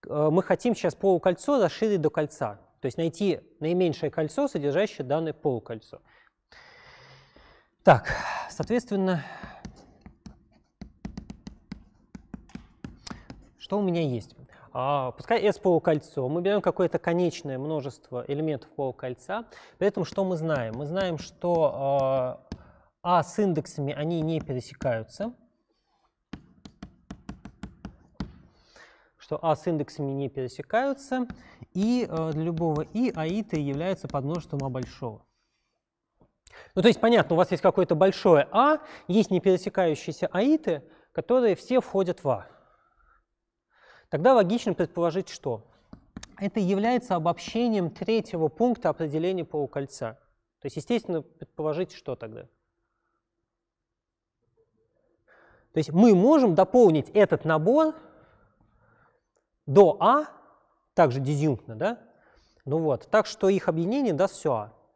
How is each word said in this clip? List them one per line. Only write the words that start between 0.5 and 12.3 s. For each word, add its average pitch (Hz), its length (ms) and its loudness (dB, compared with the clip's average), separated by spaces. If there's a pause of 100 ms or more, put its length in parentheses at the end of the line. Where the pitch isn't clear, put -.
сейчас - 200 -4
полукольцо 196 680 0
расширить 196 400 0
до 151 80 2
кольца, 139 500 -6 (200)
то - 80 -10
есть 123 100 -6
найти 165 440 -2 (180)
наименьшее 165 500 0
кольцо, 165 380 -4
содержащее 147 580 -2
данное 156 280 -2
полукольцо. - 680 -8 (1800)
Так, 139 240 6 (420)
соответственно, 190 760 -2 (4000)